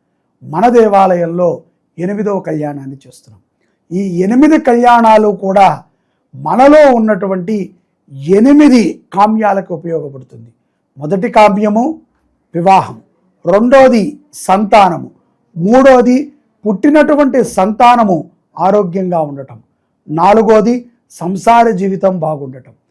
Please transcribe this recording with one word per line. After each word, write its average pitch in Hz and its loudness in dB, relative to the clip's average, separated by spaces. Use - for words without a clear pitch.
మన 156 -4
దేవాలయంలో 180 0
ఎనిమిదవ 202 -6
కళ్యాణాన్ని 143 -10
చేస్తున్నాం. 110 -20
ఈ 180 -6
ఎనిమిది 285 2
కళ్యాణాలు 233 2
కూడా 190 2
మనలో 226 4
ఉన్నటువంటి 196 -4
ఎనిమిది 262 4
కామ్యాలకు 208 -2
ఉపయోగపడుతుంది. 139 -12
మొదటి 180 -6
కామ్యము 208 2
వివాహం, 170 0
రెండోది 240 2
సంతానము, 190 0
మూడోది 247 2
పుట్టినటువంటి 285 0
సంతానము 220 0
ఆరోగ్యంగా 185 -2
ఉండటం, 135 -16
నాలుగోది 208 2
సంసార 208 0
జీవితం 190 -4
బాగుండటం, 135 -12